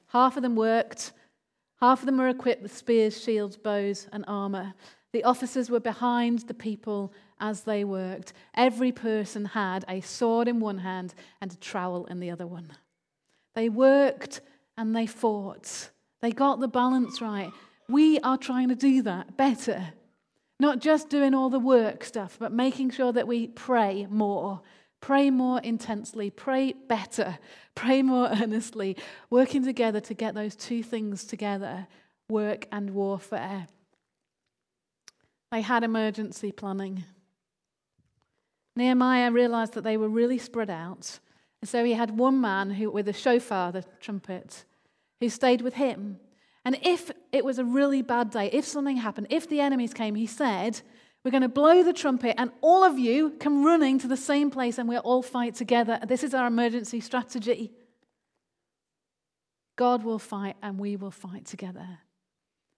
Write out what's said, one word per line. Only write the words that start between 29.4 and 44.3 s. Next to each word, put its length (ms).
together 360
to 140
get 200
those 200
two 280
things 420
together, 640
work 420
and 200
warfare. 760
They 120
had 200
emergency 720
planning. 520
Nehemiah 560
realized 420
that 80
they 140
were 120
really 300
spread 320
out. 480
And 80
so 160
he 80
had 260
one 220
man 300
who, 200
with 180
a 40
shofar, 600
the 120
trumpet, 640